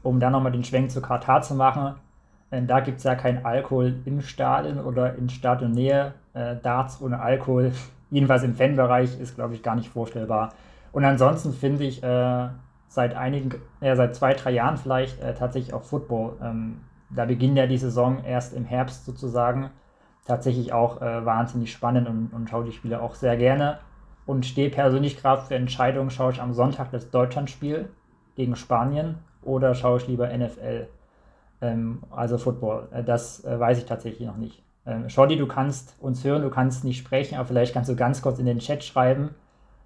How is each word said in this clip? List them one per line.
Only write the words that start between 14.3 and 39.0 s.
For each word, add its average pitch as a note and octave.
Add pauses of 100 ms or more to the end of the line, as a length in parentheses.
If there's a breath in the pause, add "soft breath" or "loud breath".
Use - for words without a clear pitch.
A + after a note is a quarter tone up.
drei C3+
Jahren B2+
vielleicht, C3
äh, B2+
tatsächlich B2+
auch A#2+
Football. A#2
Ähm, A2+ (280)
da B2
beginnt B2+
ja C3
die B2+
Saison B2+
erst B2
im B2
Herbst B2+
sozusagen. B2+ (540 soft breath)
Tatsächlich A#2+
auch, A#2+
äh, A#2
wahnsinnig A#2
spannend A#2+
und, A2+
und A#2
schaue A#2
die A2+
Spiele A#2
auch A#2
sehr A#2+
gerne. C#3+ (460)
Und C3
stehe C#3
persönlich C#3
grad C3+
für C3+
Entscheidungen, B2+
schaue C3
ich B2+
am B2
Sonntag B2+
das A#2+
Deutschlandspiel C#3+ (460)
gegen B2
Spanien C#3+ (220)
oder C3
schaue B2
ich B2
lieber A#2+
N A#2+
F A#2
L? A#2 (720 soft breath)
Ähm, A#2
also A#2+
Football, B2
äh, A#2+
das, A#2+
äh, B2
weiß A#2+
ich A#2
tatsächlich A2+
noch G2+
nicht. A2 (220)
Ähm, A#2+
Shorty, C#3
du C#3
kannst C3+
uns C3
hören, C#3+
du C3+
kannst C3
nicht B2+
sprechen, C#3
aber B2+
vielleicht B2
kannst B2
du B2
ganz B2+
kurz B2+
in B2+
den A#2+
Chat D3
schreiben, C3+ (500 soft breath)